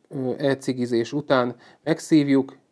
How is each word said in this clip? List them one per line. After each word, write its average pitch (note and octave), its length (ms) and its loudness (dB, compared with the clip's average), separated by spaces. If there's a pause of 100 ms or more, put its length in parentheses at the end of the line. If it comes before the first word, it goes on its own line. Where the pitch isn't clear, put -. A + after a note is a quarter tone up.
ö, B2+ 300 -6
e-cigizés B2+ 760 -2
után C3+ 440 0 (260)
megszívjuk, C#3+ 720 2 (160)